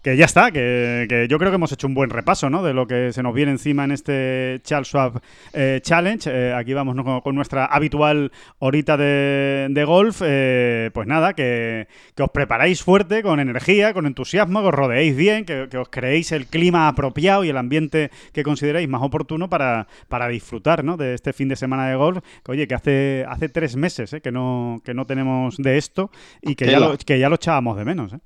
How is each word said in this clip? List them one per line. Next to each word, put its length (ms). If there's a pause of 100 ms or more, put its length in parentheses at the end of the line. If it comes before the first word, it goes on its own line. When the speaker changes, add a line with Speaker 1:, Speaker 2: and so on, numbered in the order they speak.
Speaker 1:
que 160
ya 80
está, 260
que, 580
que 200
yo 80
creo 140
que 40
hemos 160
hecho 160
un 60
buen 160
repaso, 400
¿no? 140
De 100
lo 140
que 260
se 100
nos 100
viene 180
encima 320
en 80
este 720
Charles 260
Schwab, 320 (320)
eh, 300
Challenge. 480
Eh, 220
aquí 200
vamos, 220
¿no? 80
con, 180
con 140
nuestra 300
habitual 680 (280)
horita 380
de, 720
de 140
golf. 420
Eh, 680
pues 140
nada, 260
que, 540 (280)
que 80
os 80
preparéis 520
fuerte, 380
con 180
energía, 540
con 120
entusiasmo, 560
que 80
os 40
rodeéis 420
bien, 300
que, 240
que 80
os 120
creéis 420
el 160
clima 400
apropiado 560
y 60
el 80
ambiente 520 (220)
que 120
consideréis 440
más 140
oportuno 480
para, 380 (200)
para 200
disfrutar, 560
¿no? 120
de 200
este 180
fin 160
de 60
semana 340
de 60
golf. 240 (240)
Que, 100
oye, 140
que 80
hace, 520
hace 220
tres 260
meses, 380
¿eh? 80
que 100
no, 540
que 80
no 120
tenemos 520
de 200
esto 320 (320)
y 140
que 100
ya 80
Speaker 2:
Tela. 160
Speaker 1:
lo, 80
que 220
ya 80
lo 80
echábamos 420
de 80
menos, 280
¿eh? 120